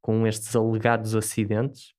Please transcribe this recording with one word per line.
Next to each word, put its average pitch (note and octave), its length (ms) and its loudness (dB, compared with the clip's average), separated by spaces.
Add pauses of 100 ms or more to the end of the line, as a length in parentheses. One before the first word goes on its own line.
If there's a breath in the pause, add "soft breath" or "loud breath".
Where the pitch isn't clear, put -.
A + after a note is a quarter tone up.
com A2+ 260 2
estes G#2+ 280 -4
alegados A2+ 600 2
acidentes? G#2+ 840 -2